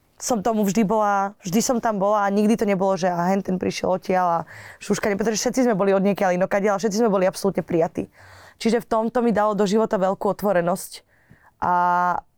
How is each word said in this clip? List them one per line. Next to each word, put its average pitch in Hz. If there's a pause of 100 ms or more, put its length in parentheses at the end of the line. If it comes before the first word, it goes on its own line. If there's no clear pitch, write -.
(180)
som 226
tomu 214
vždy 202
bola, 202
vždy 180
som 247
tam 214
bola 202
a 196
nikdy 214
to 220
nebolo, 190
že 175
a 175
hen 196
ten 190
prišiel 180
odtiaľ 185
a 170 (420)
šuškanie, 208
pretože 214
všetci 247
sme 202
boli 196
odniekiaľ 196
inokadiaľ 196
a 180
všetci 208
sme 240
boli 190
absolútne 185
prijatí. 170 (480)
Čiže 226
v -
tomto 226
mi 233
dalo 208
do 196
života 214
veľkú 190
otvorenosť 185 (560)
a 175 (200)